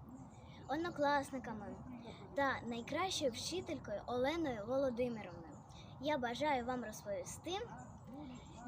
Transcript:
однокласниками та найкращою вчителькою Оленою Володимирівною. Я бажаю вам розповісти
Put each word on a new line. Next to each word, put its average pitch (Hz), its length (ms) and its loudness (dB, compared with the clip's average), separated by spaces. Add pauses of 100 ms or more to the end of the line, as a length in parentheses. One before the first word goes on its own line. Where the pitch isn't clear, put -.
(680)
однокласниками 269 1000 2 (720)
та 262 300 4
найкращою 262 680 2
вчителькою 311 760 -2
Оленою 254 600 2
Володимирівною. 233 920 0 (440)
Я 294 160 4
бажаю 247 480 4
вам 247 180 0
розповісти 214 680 -4 (1160)